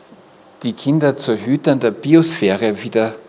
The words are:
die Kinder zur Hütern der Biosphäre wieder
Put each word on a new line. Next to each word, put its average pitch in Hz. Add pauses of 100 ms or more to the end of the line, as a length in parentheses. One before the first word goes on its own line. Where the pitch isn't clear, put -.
(640)
die 120
Kinder 143
zur 113
Hütern 131
der 120
Biosphäre 107
wieder 110 (140)